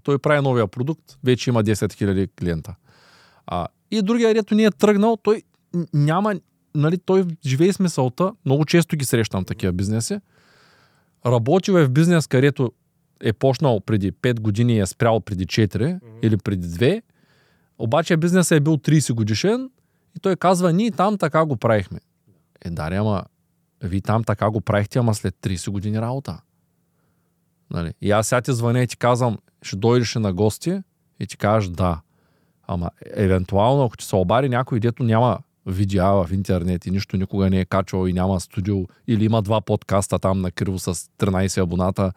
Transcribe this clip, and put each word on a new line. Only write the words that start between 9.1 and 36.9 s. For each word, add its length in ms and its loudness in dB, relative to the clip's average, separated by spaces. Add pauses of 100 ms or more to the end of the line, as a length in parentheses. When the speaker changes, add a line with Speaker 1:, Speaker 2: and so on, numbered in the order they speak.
Speaker 2:
Мгм. 60 -4
Speaker 1:
такива 260 -2
бизнеси, 460 -2 (1080)
работил 460 2
е 120 6
в 60 2
бизнес, 360 4
където 460 2 (500)
е 100 0
почнал 480 0
преди 320 0
пет 280 -2
години 340 0
и 60 2
е 60 0
спрял 340 0
преди 260 -6
четири 400 0
Speaker 2:
Мгм. 160 -6 (200)
Speaker 1:
или 140 2
преди 320 -4
две, 340 0 (760)
обаче 380 0
бизнесът 400 2
е 40 4
бил 160 2
тридесет 400 2
годишен 540 -2 (460)
и 40 -14
той 160 0
казва: 360 2
„Ние 180 2
там 280 0
така 260 0
го 120 -2
правихме.“ 440 0 (640)
Е, 60 -10
да, 220 -6
ама 320 -2 (580)
вие 180 -4
там 240 0
така 260 0
го 100 -2
правихте, 380 -2
ама 160 2
след 260 -6
тридесет 300 -6
години 300 -4
работа. 400 -8 (1300)
Нали? 300 -6
И 100 -2
аз 180 2
сега 120 0
ти 120 -2
звъня 300 0
и 40 0
ти 100 -10
казвам: 420 0 (240)
„Ще 140 -10
дойдеш 400 2
ли 40 -2
на 120 0
гости?“ 480 -2 (400)
И 60 -6
ти 100 -14
кажеш: 340 0
„Да.“ 300 -2 (680)
Ама 240 -6 (240)
евентуално, 720 2
ако 120 -4
ти 80 -16
се 120 -2
обади 320 2
някой, 320 -2
дето 220 -2
няма 360 2 (280)
видеа 580 2
в 80 -6
интернет 540 -2
и 40 -4